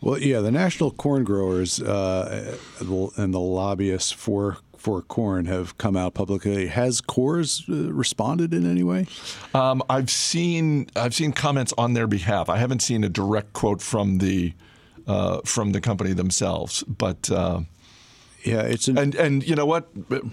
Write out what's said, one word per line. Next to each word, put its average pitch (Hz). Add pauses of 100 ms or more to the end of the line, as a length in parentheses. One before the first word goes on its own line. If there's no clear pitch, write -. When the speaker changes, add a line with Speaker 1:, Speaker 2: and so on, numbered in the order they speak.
Speaker 1:
Well, 131
yeah, 131
the 107
National 165
Corn 139
Growers, 92
uh, 101 (600)
and 95
the 92
lobbyists 92
for, 101 (180)
for 95
corn 95
have 90
come 98
out 90
publicly. 98
Has 120
Coors, 147
uh, 156
responded 151
in 170
any 87
way? 185 (480)
Speaker 2:
Um, 131
I've 131
seen, 165
I've 117
seen 151
comments 139
on 120
their 117
behalf. 98
I 87
haven't 123
seen 113
a 101
direct 101
quote 101
from 101
the, 92 (560)
uh, 95
from 104
the 92
company 95
themselves, 90
but, -
uh, 90 (840)
Speaker 1:
Yeah, 110
it's 117
an 131
Speaker 2:
And, 143
and 139
you 160
know 147
what? 165 (440)